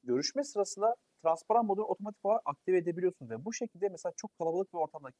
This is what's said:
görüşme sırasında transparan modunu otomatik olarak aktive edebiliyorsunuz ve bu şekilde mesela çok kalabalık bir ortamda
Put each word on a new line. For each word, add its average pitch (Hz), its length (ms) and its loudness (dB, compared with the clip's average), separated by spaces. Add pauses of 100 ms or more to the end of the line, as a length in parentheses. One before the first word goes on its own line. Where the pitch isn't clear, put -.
görüşme 139 420 0
sırasında 208 520 0 (260)
transparan 214 440 4
modunu 202 180 0
otomatik 208 400 -6
olarak 214 200 4
aktive 185 340 2
edebiliyorsunuz 175 520 -2
ve 113 140 -6
bu 226 80 -6
şekilde 202 360 -4
mesela 175 280 -6
çok - 220 -14
kalabalık 170 340 -2
bir 175 60 -6
ortamda 151 300 -4 (120)